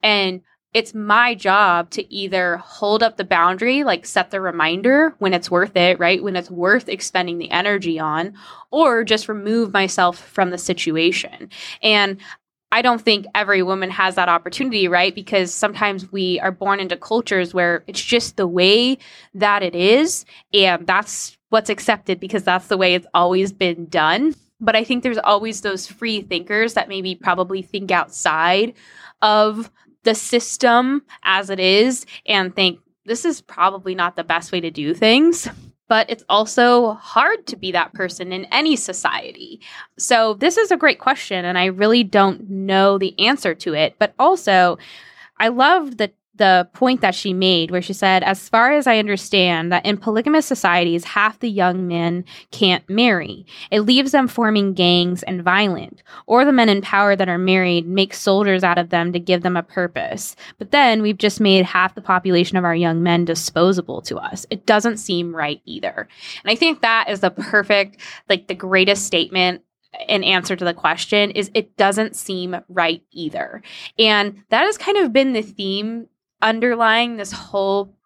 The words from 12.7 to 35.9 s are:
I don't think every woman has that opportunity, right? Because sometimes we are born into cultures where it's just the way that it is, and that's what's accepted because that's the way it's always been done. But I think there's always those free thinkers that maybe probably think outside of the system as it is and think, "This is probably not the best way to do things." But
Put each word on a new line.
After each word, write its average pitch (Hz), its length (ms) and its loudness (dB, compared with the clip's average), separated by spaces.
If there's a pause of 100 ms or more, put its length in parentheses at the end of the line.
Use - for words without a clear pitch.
I 226 100 2
don't 233 220 0
think 202 320 0
every 202 280 0
woman 190 280 -4
has 185 240 0
that 180 160 0
opportunity, 185 580 -2
right? 180 260 2
Because 196 380 -2
sometimes 202 580 -4
we 185 300 -2
are 190 100 -2
born 196 300 -2
into 185 160 -4
cultures 196 560 -2
where 175 340 0
it's - 160 -10
just - 360 -2
the 190 80 0
way 202 500 2 (380)
that 202 280 0
it 175 120 -6
is, 226 500 2 (300)
and 180 320 4
that's - 500 -2 (140)
what's 220 180 2
accepted 202 500 -2
because 196 260 -6
that's 185 240 0
the 196 100 0
way 185 160 4
it's 180 180 -2
always 185 400 2
been 175 380 -4
done. 190 440 0 (240)
But 220 160 0
I 220 100 2
think 247 180 -4
there's 233 160 -2
always 208 420 0
those 190 260 -6
free 220 360 -6
thinkers 208 520 -4
that 214 140 0
maybe 190 260 -8
probably 185 460 -4
think 196 300 -10
outside 175 840 0 (480)
of 214 500 0 (340)
the 220 100 2
system 247 880 0 (220)
as 190 260 0
it 190 100 -4
is 208 460 4 (200)
and 190 300 0
think, 185 240 0 (240)
"This 226 200 -6
is 330 160 -2
probably 190 540 -4
not 180 220 -4
the 170 80 -6
best 165 260 -4
way 185 100 -2
to 165 100 -6
do 156 240 -4
things." 277 540 2 (400)
But 220 200 2